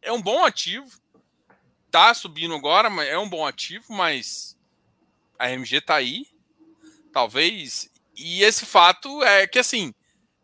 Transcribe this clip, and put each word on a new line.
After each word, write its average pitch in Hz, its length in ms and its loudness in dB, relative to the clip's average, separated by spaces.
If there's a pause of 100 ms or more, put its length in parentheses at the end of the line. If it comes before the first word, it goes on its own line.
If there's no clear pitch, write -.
é 226 100 -6
um 233 80 -4
bom 226 240 0
ativo, 240 460 -4 (1000)
tá 202 220 6
subindo 165 420 -8
agora, 165 360 2
mas 156 180 -4
é 156 100 -4
um 208 100 -6
bom 160 180 -6
ativo, 190 460 -10
mas 160 640 -4 (800)
a 123 120 -4
M 131 140 -8
G 127 160 -4
tá 156 140 -2
aí, 147 320 -4 (880)
talvez. 139 760 -2 (240)
E 170 280 -6
esse 214 240 4
fato 214 560 4
é 214 240 4
que, - 120 -2
assim, 240 360 0 (500)